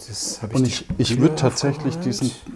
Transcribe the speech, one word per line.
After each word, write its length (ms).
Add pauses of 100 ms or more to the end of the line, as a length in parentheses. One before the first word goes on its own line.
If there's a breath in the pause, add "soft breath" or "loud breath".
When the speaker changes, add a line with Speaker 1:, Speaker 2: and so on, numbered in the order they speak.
Speaker 1:
das 340
hab 100
ich 60
Speaker 2:
Und 80
Speaker 1:
die 40
Speaker 2:
ich, 160 (120)
ich 180
Speaker 1:
Tür 80
Speaker 2:
würd 160
tatsächlich 580
Speaker 1:
aufgemacht. 80
Speaker 2:
diesen, 260 (240)